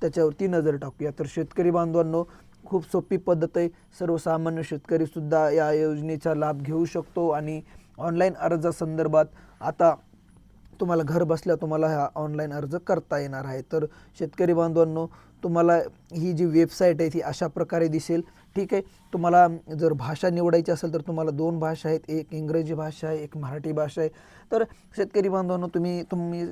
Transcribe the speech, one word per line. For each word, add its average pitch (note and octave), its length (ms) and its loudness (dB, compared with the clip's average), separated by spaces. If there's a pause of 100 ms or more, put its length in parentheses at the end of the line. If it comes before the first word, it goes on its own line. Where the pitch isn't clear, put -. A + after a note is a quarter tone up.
त्याच्यावरती D#3+ 460 2
नजर D#3+ 280 2
टाकूया. C#3+ 440 -6
तर E3 80 -4
शेतकरी E3+ 440 0
बांधवांनो, E3 520 2 (420)
खूप F#3 260 -2
सोपी F#3 260 0
पद्धत F3 400 0
आहे. E3+ 120 2 (300)
सर्वसामान्य E3 640 -2
शेतकरीसुद्धा D#3 840 0
या D#3 220 2
योजनेचा D#3 640 0
लाभ D3+ 260 -2
घेऊ D#3+ 240 -2
शकतो E3+ 440 -4
आणि D3+ 320 -4 (360)
ऑनलाइन E3+ 360 0
अर्जासंदर्भात D#3+ 920 0 (360)
आता D#3+ 340 4 (840)
तुम्हाला E3+ 240 0
घर D#3+ 200 0
बसल्या E3 320 0
तुम्हाला D#3 320 0
हा D3 280 0
ऑनलाइन D3+ 380 -6
अर्ज C#3+ 220 -6
करता F3 420 -2
येणार C#3 280 -6
आहे. C3+ 160 -8
तर D#3 240 -2 (340)
शेतकरी F3 340 0
बांधवांनो, E3 540 2 (360)
तुम्हाला E3+ 320 4 (380)
ही E3+ 200 -2
जी E3+ 120 0
वेबसाइट E3 560 4
आहे E3 80 2
ती D#3 120 -2
अशा - 260 -4
प्रकारे E3 400 0
दिसेल, D#3+ 340 0 (340)
ठीक G3 180 -2
आहे. G3 80 0 (320)
तुम्हाला F3 340 6 (320)
जर D#3+ 140 4
भाषा C#3+ 360 -2
निवडायची E3+ 420 2
असेल E3 220 -2
तर D#3+ 80 -2
तुम्हाला D#3+ 300 -4
दोन D#3+ 280 -2
भाषा D#3+ 300 -4
आहेत, D#3+ 180 0
एक D#3 260 -6
इंग्रजी D#3 400 -2
भाषा D#3 340 -8
आहे, D#3 160 -4
एक D3+ 140 -14
मराठी D3 340 -8
भाषा D3+ 300 -2
आहे. D#3 80 0 (420)
तर A3 120 2 (340)
शेतकरी G3 320 0
बांधवांनो, F#3 380 -2
तुम्ही, F3 360 -2
तुम्ही E3+ 480 -6